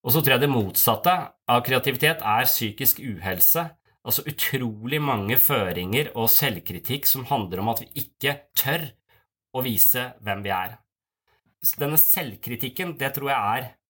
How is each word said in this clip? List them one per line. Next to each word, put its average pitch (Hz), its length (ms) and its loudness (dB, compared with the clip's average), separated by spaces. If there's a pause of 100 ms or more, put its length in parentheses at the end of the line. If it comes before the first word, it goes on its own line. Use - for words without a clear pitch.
Og 123 140 2
så 156 100 4
tror 135 140 6
jeg 131 80 4
det - 40 4
motsatte 127 600 2 (160)
av - 380 2
kreativitet 135 580 2
er 113 240 2
psykisk - 560 0
uhelse. 98 640 0 (340)
Altså - 260 -4
utrolig 127 800 -4
mange 117 320 0
føringer 101 800 0
og 113 180 -2
selvkritikk 117 760 -4
som 127 220 0
handler 95 320 -2
om 107 140 0
at - 100 -8
vi - 220 -8
ikke - 320 -4 (180)
tør 151 320 -2 (680)
å 127 120 -2
vise 123 460 0 (100)
hvem 101 240 -4
vi 98 80 -2
er. 92 220 -6 (840)
Så - 200 0
denne 151 160 2
selvkritikken, 135 1000 0
det 135 180 -2
tror 139 160 -2
jeg 110 260 2
er 135 60 -4 (260)